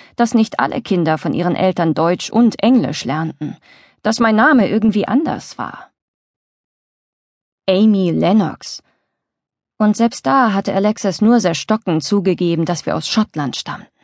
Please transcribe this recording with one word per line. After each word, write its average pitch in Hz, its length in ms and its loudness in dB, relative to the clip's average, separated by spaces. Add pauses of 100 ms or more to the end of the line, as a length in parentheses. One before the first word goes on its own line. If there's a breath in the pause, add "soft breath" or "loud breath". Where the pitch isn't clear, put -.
(160 loud breath)
dass 233 180 0
nicht 220 240 2
alle - 240 -4
Kinder 165 340 0
von 151 160 -4
ihren 170 220 -2
Eltern 180 400 0
Deutsch 170 360 -2
und 233 300 2
Englisch 214 440 0
lernten, 151 520 -6 (460 soft breath)
dass 220 180 -2
mein 220 160 2
Name 240 320 4
irgendwie 208 380 0
anders - 520 -4
war. - 320 -12 (1800)
Amy 190 420 2
Lennox. 165 720 -2 (960)
Und 214 180 2
selbst - 300 -2
da 262 260 2
hatte 196 220 -2
Alexis 196 480 0
nur 233 180 6
sehr 175 140 0
stockend 170 480 -2
zugegeben, 170 640 0
dass 165 200 -4
wir - 120 -2
aus 160 120 -6
Schottland 156 480 -2
stammten. - 320 -12 (160)